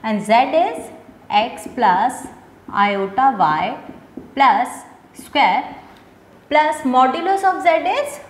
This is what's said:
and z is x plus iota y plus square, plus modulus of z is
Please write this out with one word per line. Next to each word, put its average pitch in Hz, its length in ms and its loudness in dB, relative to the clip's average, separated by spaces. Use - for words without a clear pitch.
and 214 200 -2
z 202 120 0
is 311 560 0
x 220 440 -2
plus 226 520 0
iota 202 720 0
y 170 440 0
plus 254 500 2
square, 247 600 -2
plus 302 320 2
modulus 320 680 2
of 359 120 -4
z 349 60 4
is 554 420 -4